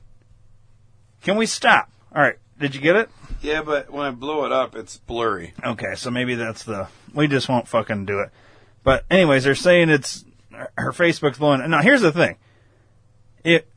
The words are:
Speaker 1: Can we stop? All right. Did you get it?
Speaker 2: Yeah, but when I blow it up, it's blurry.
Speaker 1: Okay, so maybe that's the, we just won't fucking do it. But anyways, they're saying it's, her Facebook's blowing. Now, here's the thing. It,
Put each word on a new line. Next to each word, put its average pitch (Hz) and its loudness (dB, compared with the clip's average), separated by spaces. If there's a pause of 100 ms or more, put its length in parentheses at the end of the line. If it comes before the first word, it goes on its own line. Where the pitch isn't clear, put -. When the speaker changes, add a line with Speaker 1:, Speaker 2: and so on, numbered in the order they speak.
(1200)
Speaker 1:
Can 190 -2
we 220 0
stop? 214 2 (240)
All 147 0
right. 127 2 (220)
Did 139 -4
you 135 -10
get 160 4
it? 220 0 (320)
Speaker 2:
Yeah, 156 -4
but 147 -4
when 143 -6
I 135 -4
blow 139 -6
it 127 -4
up, 127 -2
it's - -14
blurry. 107 -4 (100)
Speaker 1:
Okay, 110 -6
so - -8
maybe 123 -2
that's 113 -6
the, 98 -8 (260)
we 147 2
just 139 0
won't 123 0
fucking 107 -4
do 101 -4
it. 98 -6 (520)
But 131 2
anyways, 151 4
they're 139 4
saying 175 4
it's, - 0 (260)
her 127 -8
Facebook's 160 0
blowing. 143 2
Now, 160 2
here's 185 0
the 160 4
thing. 139 0 (1080)
It, 165 2 (100)